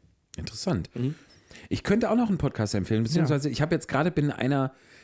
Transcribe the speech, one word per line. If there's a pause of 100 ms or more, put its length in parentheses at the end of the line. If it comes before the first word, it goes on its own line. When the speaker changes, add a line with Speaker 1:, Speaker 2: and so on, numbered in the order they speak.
(360)
Speaker 1:
Interessant.
Speaker 2:
Mhm. (560)
Speaker 1:
Ich
könnte
auch
noch
einen
Podcast
empfehlen,
beziehungsweise
Speaker 3:
Ja.
Speaker 1:
ich
habe
jetzt
gerade,
bin
einer, (300)